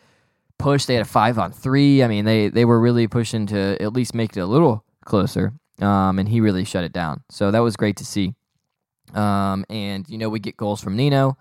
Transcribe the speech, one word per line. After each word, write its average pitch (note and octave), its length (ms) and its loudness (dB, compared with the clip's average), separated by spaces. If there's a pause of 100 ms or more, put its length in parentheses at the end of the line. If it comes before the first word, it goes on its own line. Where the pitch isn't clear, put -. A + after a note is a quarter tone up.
(580)
push. C#3 260 0
They B2+ 100 0
had A2+ 80 2
a - 60 -8
five-on-three. B2+ 920 2
I A#2+ 60 4
mean, G#2 160 0
they, G#2+ 240 2
they A#2 160 2
were A#2 160 6
really A#2+ 260 4
pushing A2 400 -2
to G2 340 -2
at G#2 120 -4
least B2 220 -4
make A2 220 -4
it G2 40 -4
a F2 60 -4
little A#2+ 380 2 (220)
closer, G#2 480 -2 (260)
um, G2 380 0
and G2 100 -2
he A2+ 120 0
really G2 240 2
shut F#2 200 -4
it D#2+ 80 -8
down. D#2+ 380 -6
So G2+ 200 -2
that A2 100 2
was A#2 160 0
great G#2+ 200 -2
to - 80 -14
see. G2+ 300 -4 (800)
Um, G2 560 -2
and, G2+ 380 -8
you A2 100 -12
know, A2 100 -4
we A2 100 -4
get G2+ 180 -10
goals G#2 260 -6
from G2 140 -6
Nino, C3+ 440 0